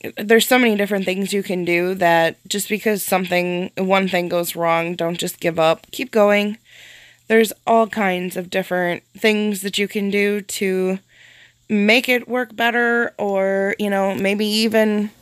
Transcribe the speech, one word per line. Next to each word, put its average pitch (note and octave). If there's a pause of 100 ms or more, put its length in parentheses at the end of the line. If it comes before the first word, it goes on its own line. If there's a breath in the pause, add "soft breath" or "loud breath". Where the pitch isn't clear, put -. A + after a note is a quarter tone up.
(160)
there's A3
so B3+
many A#3
different G3+
things F#3+
you G3
can F3+
do F3
that E3+ (120)
just G3+
because G#3
something, F3+
one F#3+
thing F3
goes F3
wrong, E3+
don't E3+
just -
give E3+
up. D#3+
Keep B3+
going. G#3 (680 loud breath)
There's A3 (160)
all A3+
kinds F#3
of F3+
different F3+ (120)
things G#3
that G3
you G3+
can G3+
do G#2
to F#3 (680 soft breath)
make G#3+
it B3
work A#3+
better A#3+
or, G3
you G#3
know, G3
maybe G3+
even G#3+ (120)